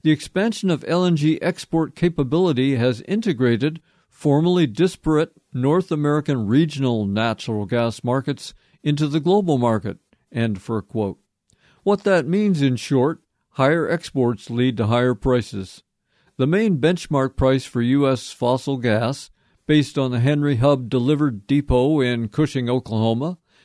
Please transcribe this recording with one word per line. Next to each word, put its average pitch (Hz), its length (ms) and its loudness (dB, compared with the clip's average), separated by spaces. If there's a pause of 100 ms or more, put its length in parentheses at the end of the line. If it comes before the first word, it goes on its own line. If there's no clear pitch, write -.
"the 156 80 4
expansion 190 580 -2
of 160 180 -2
L 175 160 2
N 175 120 4
G 151 260 0
export - 540 -4
capability 143 800 0
has 120 320 0
integrated 147 760 0 (260)
formerly 160 600 2
disparate 156 640 0 (220)
North 147 380 0
American 147 540 -2
regional 131 640 0
natural 107 580 -4
gas 117 380 -2
markets 127 500 -4 (300)
into 147 240 0
the 151 120 -2
global 175 380 2
market," 113 400 -2 (340)
end 113 280 -2
ferc 110 280 -6
quote. 104 300 -4 (680)
What 202 200 0
that 175 240 2
means, 190 340 0
in 131 140 2
short, 139 480 0 (280)
higher 143 380 0
exports 123 600 -2
lead 120 280 0
to 107 100 0
higher 120 280 2
prices. 110 640 -2 (560)
The 135 100 0
main 190 320 2
benchmark 143 560 0
price 131 300 2
for 120 160 -4
U 135 260 2
S 131 240 -2
fossil 131 460 -2
gas, 117 540 -2 (340)
based 151 320 2
on 131 140 -2
the 123 80 -2
Henry 143 380 2
Hub 131 320 2
delivered 135 580 0
depot 143 520 2
in 120 300 0
Cushing, 135 400 -2
Oklahoma, 120 680 -2 (280)